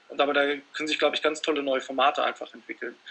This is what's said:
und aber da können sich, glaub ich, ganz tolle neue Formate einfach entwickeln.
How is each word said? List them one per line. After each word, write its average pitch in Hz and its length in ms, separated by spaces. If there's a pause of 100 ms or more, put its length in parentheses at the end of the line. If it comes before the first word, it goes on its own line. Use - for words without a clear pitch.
und 143 120
aber 143 140
da 143 100 (300)
können 156 140
sich, 151 100
glaub 147 160
ich, - 80
ganz 151 180
tolle 147 220
neue 131 180
Formate 135 420
einfach - 300
entwickeln. - 460 (120)